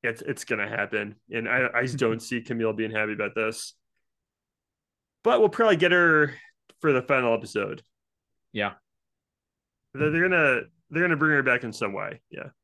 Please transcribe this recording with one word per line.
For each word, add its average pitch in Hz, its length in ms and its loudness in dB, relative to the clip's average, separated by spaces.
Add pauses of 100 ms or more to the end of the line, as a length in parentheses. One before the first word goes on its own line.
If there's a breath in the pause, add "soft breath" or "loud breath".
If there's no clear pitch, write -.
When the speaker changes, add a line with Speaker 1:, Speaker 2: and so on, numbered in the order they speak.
Speaker 1:
It's, 117 200 -6
it's - 220 -8
gonna 104 240 -4
happen. 104 480 -6 (140)
And 113 180 -6
I, 123 260 0
I 120 80 0
just 131 160 -6
Speaker 2:
<laughs> - 0 -
Speaker 1:
don't 113 220 0
see 120 200 -6
Camille 117 320 -4
being 110 180 -4
happy 107 220 -4
about 104 220 -6
this. 113 400 -6 (1500)
But 220 180 4
we'll 214 80 6
probably 220 280 4
get 170 160 4
her 160 420 4 (460 loud breath)
for 151 120 2
the 127 100 2
final 127 300 2
episode. 104 500 -4 (720)
Speaker 2:
Yeah. 104 200 -4 (1200)
Speaker 1:
They're, 147 160 0
they're 170 180 2
gonna, 147 320 4 (300)
they're 160 120 -2
gonna 170 140 2
bring 156 140 2
her 143 140 4
back 123 180 2
in 113 100 -8
some 101 200 -6
way. 98 360 -8
Yeah. - 200 -14 (160)